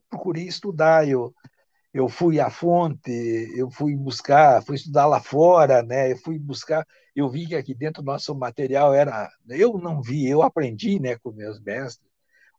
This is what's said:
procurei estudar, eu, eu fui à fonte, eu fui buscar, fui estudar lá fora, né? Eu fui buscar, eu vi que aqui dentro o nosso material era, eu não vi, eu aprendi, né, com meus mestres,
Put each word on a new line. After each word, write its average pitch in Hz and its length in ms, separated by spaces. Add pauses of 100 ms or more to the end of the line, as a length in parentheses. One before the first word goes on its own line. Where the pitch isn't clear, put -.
procurei 175 360
estudar, 160 640
eu, 123 260 (600)
eu 131 160
fui 160 300
à 123 100
fonte, 170 640 (440)
eu 127 140
fui 147 260
buscar, 139 680
fui 147 140
estudar 143 280
lá 139 140
fora, 147 640
né? 127 280
Eu 123 60
fui 160 220
buscar, 147 460 (300)
eu 139 140
vi 160 180
que 170 80
aqui 131 200
dentro 156 260
o 143 40
nosso 139 300
material 135 580
era, 135 360 (200)
eu 202 280
não 165 240
vi, 131 260
eu 143 140
aprendi, 160 580
né, 123 180
com 120 140
meus 107 300
mestres, 117 480 (500)